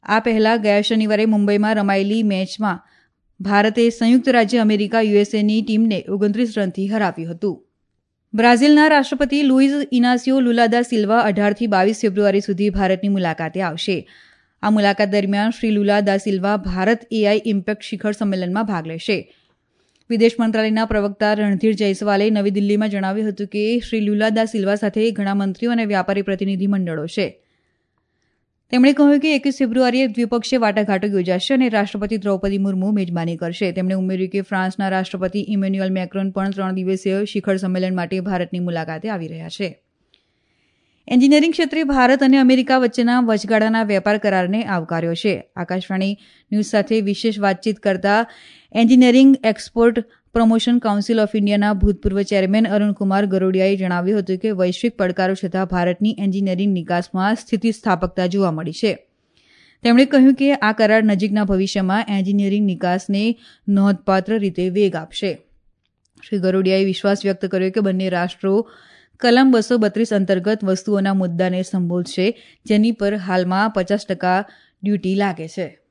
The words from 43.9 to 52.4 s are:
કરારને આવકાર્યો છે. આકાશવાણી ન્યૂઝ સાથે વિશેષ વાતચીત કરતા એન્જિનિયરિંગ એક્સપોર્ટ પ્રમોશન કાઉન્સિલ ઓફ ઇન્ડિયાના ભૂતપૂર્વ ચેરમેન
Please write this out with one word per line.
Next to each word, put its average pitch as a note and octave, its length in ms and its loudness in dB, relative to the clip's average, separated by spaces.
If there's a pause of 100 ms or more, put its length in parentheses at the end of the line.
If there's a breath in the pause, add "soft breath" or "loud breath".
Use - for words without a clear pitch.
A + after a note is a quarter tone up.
કરારને G3 460 0
આવકાર્યો E3+ 500 -4
છે. F#3 300 -4 (120)
આકાશવાણી F#3+ 600 -6 (340 soft breath)
ન્યૂઝ G#3 140 0
સાથે G#3+ 360 0
વિશેષ G3+ 380 -2
વાતચીત G3 400 -2
કરતા G3+ 480 0 (440 loud breath)
એન્જિનિયરિંગ B3+ 720 6
એક્સપોર્ટ A3+ 640 0 (280 soft breath)
પ્રમોશન A3+ 460 2
કાઉન્સિલ G#3+ 400 0
ઓફ G#3+ 160 0
ઇન્ડિયાના G#3 380 0
ભૂતપૂર્વ G3 480 0
ચેરમેન G3+ 460 0